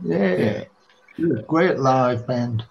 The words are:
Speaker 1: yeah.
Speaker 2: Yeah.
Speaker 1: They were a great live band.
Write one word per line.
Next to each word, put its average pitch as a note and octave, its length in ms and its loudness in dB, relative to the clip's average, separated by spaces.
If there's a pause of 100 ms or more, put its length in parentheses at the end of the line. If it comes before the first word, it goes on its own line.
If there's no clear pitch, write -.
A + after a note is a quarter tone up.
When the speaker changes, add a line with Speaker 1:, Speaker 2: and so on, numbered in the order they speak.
Speaker 1:
yeah. F3+ 320 0
Speaker 2:
Yeah. - 280 -2 (540)
Speaker 1:
They D#3+ 80 -2
were C#3+ 120 0
a A2 60 -8
great D#3+ 360 2
live C3 480 2
band. A#2+ 440 -2